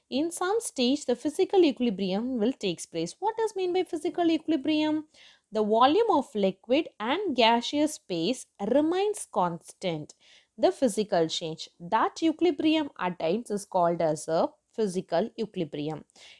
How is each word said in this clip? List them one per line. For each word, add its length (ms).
in 220
some 300
stage 440
the 100
physical 480
equilibrium 760
will 160
takes 320
place. 320
What 180
does 180
mean 200
by 80
physical 480
equilibrium? 760
The 100
volume 480
of 240
liquid 540
and 380
gaseous 600
space 500
remains 640
constant. 840
The 160
physical 560
change 400
that 440
equilibrium 640
attains 520
is 160
called 340
as 260
a 220
physical 560
equilibrium. 680